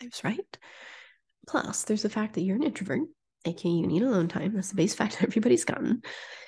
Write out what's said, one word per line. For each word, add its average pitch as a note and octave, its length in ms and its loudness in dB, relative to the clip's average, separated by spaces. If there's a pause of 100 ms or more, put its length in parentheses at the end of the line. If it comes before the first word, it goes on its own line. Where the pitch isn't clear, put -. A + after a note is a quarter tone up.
lives, - 220 -12
right? - 340 -4 (880)
Plus, - 380 -2
there's G#3+ 200 0
the G#3 60 2
fact G#3+ 260 -2
that F3 60 0
you're F#3+ 160 2
an C#4 60 2
introvert, G3+ 380 -2 (440)
A E3 80 0
K F3 160 -2
A - 20 4
you E3+ 160 2
need F3 160 2
alone G3 240 4
time. F3+ 260 -2
That's G3 160 -2
the - 60 -6
base F3+ 180 4
fact - 200 -2
<laughs> - 60 -8
that - 100 2
everybody's G3+ 340 4
gotten. - 380 0 (460)